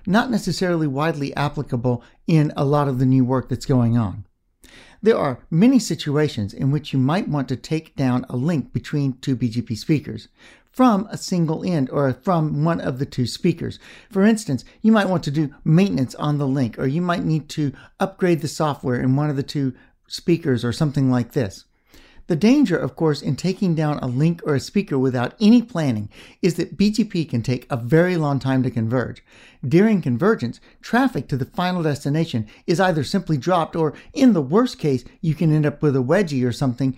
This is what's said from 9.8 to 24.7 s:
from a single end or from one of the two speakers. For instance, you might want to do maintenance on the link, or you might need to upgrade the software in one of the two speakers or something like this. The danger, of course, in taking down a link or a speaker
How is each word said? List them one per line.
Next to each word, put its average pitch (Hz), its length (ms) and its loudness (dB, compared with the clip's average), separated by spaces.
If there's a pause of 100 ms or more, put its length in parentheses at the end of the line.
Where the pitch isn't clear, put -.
from 220 360 2
a - 80 -14
single 165 480 -2
end 156 260 0
or 139 220 0
from 151 520 0
one 165 160 0
of 135 180 -4
the 135 80 -4
two 123 220 -4
speakers. - 500 -4 (320)
For 196 140 2
instance, 214 400 0 (180)
you 214 80 4
might 202 180 4
want 180 140 0
to 151 80 -6
do 143 320 -2
maintenance 156 540 2
on 147 220 -2
the 143 100 -2
link, 131 320 -2
or 135 80 -2
you 151 120 -2
might 175 220 -2
need 156 280 -2
to 143 220 -2 (280)
upgrade 185 400 0
the 151 80 -6
software 135 520 -2
in 131 140 2
one 147 160 0
of 139 60 -4
the 139 80 -2
two 139 280 -4 (360)
speakers 156 560 -2
or 120 80 -2
something 135 400 0
like 123 180 0
this. - 340 -4 (640)
The 180 80 0
danger, 208 420 4
of 135 200 -4
course, 156 260 0
in 135 140 -2
taking 185 400 -2
down 151 220 0
a 135 100 -6
link 160 360 0
or 147 120 0
a 127 40 -2
speaker 196 380 -2